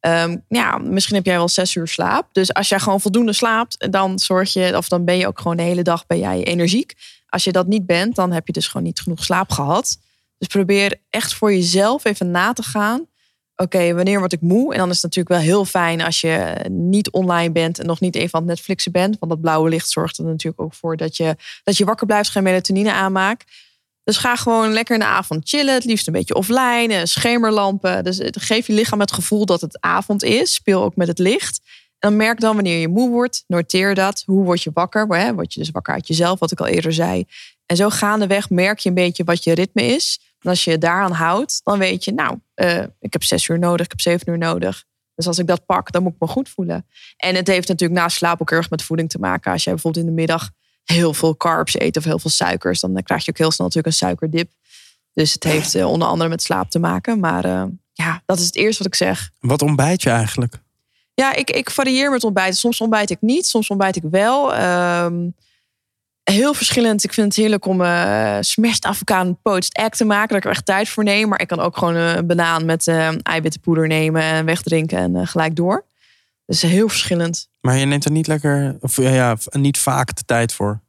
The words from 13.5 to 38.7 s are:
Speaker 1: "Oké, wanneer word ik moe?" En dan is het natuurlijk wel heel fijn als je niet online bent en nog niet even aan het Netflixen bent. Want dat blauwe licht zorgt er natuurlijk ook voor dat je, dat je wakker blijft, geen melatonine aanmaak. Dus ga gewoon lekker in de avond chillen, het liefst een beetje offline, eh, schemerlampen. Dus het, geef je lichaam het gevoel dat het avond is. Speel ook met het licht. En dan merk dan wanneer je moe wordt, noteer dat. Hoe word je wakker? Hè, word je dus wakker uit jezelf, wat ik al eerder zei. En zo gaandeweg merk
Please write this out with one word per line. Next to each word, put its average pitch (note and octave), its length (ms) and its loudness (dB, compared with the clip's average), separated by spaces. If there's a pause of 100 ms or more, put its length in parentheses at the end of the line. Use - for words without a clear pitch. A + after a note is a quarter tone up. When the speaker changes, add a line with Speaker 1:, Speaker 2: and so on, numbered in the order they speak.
Speaker 1:
"Oké, E3+ 380 2
wanneer F#3 240 2
word F#3 140 0
ik E3+ 80 -4
moe?" G#3+ 320 2
En - 60 -2
dan F#3 100 2
is F3+ 60 -2
het - 80 -2
natuurlijk F3 320 0
wel E3+ 100 2
heel F#3+ 200 4
fijn E3+ 360 0
als E3+ 200 -2
je G2 500 -2
niet F#3+ 400 0
online F3 420 0
bent E3 260 0
en - 80 -6
nog E3 140 -2
niet F3+ 140 0
even E3+ 240 -2
aan - 20 0
het E3+ 100 -2
Netflixen F3 420 -4
bent. F#3+ 260 0
Want E3+ 140 -4
dat D#3+ 80 -4
blauwe D#3+ 280 2
licht E3 220 -2
zorgt D#3+ 280 -4
er D#3+ 60 -6
natuurlijk D#3+ 380 -4
ook D#3+ 120 -8
voor E3 220 -6
dat D#3+ 200 -6
je, D#3+ 200 0 (280)
dat G3+ 120 2
je G3+ 80 2
wakker G#3+ 220 0
blijft, G3+ 240 2
geen G3 120 0
melatonine F#3+ 500 2
aanmaak. F#3+ 520 0 (600)
Dus G#3+ 120 0
ga A#3+ 200 0
gewoon A3+ 360 2
lekker A#3 220 0
in A3 60 2
de G#3+ 60 2
avond F#3 420 -2
chillen, C#4 260 2
het B3 100 0
liefst A3+ 220 0
een D#3 60 -4
beetje - 220 -2
offline, A#3 600 2
eh, F3 100 0
schemerlampen. G3+ 1000 0
Dus F#3 140 -2
het, - 240 -4
geef A3+ 240 0
je A3+ 60 0
lichaam G#3+ 280 2
het G3+ 120 0
gevoel G#3 340 0
dat F3 140 2
het - 200 -10
avond F3 420 -2
is. G#3 320 2
Speel G3 280 2
ook G3+ 140 -2
met F3 120 2
het E3+ 100 -4
licht. G3+ 420 0 (380)
En G#3 100 0
dan G#3 80 4
merk A3+ 240 2
dan A3 140 4
wanneer F#3 260 0
je D#3+ 80 0
moe A#3 220 2
wordt, A#3+ 360 -2
noteer F#3 480 0
dat. F#3+ 320 0
Hoe F#3+ 180 4
word F3 180 2
je E3+ 120 -6
wakker? G3 340 0
Hè, G3+ 260 0
word F3+ 200 -6
je - 60 -10
dus D#3 100 -4
wakker F#2 240 -6
uit - 120 -6
jezelf, F3 320 0
wat E3 140 -2
ik - 80 -6
al - 60 -2
eerder E3 260 0
zei. D#3+ 320 0 (420)
En F3 100 0
zo G3+ 140 2
gaandeweg G3+ 600 0
merk F#3+ 280 2